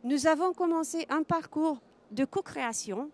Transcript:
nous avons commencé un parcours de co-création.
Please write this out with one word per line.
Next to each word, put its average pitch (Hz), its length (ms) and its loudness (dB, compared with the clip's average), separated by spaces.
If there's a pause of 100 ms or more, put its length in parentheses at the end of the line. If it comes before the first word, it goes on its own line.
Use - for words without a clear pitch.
nous 262 220 2
avons 330 280 4
commencé 330 540 0
un 302 140 0
parcours 311 560 0 (320)
de 233 160 0
co-création. 254 880 -4